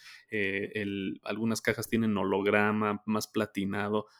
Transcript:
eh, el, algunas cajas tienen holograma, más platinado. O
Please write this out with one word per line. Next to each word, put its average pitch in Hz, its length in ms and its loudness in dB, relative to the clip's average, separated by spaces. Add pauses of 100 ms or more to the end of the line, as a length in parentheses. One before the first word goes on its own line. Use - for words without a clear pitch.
(300)
eh, 98 440 -2
el, 98 480 -2
algunas 110 400 -2
cajas 110 260 0
tienen 113 300 2
holograma, 104 880 2
más 107 220 -2
platinado. 104 720 -2
O - 80 -16 (120)